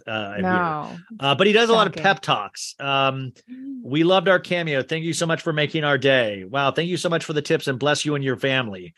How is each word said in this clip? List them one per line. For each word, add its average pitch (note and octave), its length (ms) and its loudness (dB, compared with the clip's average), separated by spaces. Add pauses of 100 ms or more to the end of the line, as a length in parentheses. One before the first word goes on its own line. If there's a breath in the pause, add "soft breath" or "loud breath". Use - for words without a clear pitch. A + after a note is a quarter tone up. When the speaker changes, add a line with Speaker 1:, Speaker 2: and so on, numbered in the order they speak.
Speaker 1:
uh, G#2+ 300 -8
in F#3+ 80 -2
here. F#3 80 0
Speaker 2:
No. E3+ 460 -2 (220)
Speaker 1:
Uh, C#3 140 2
but F#3 120 4
he G#3 80 6
does A3+ 160 4
a - 20 4
lot A3 140 6
of F3+ 60 -4
Speaker 2:
Shocking. E3 100 -6
Speaker 1:
pep F#3+ 180 4
talks. - 580 -4
Um, C3+ 540 0 (180)
Speaker 2:
Mm. C4 320 -14
Speaker 1:
"We D3+ 220 0
loved F#3 240 4
our F#3 100 6
Cameo. E3 440 -2
Thank D#3+ 220 -6
you E3 100 -2
so - 120 -2
much D#3+ 160 0
for E3 100 -2
making D3+ 320 -2
our C#3+ 140 2
day. A#2+ 460 2
Wow. C3+ 260 0
Thank E3 200 -2
you F3+ 80 -2
so F3+ 120 -2
much E3 140 0
for - 100 -8
the D3 80 0
tips D#3+ 240 0
and C3 120 -2
bless C#3+ 260 0
you D3 100 0
and C#3+ 100 -2
your C3 120 0
family," G#2+ 600 -4